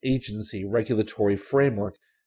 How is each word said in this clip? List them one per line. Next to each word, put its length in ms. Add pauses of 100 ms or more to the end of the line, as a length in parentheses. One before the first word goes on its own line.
Agency 600
regulatory 720
framework 600 (300)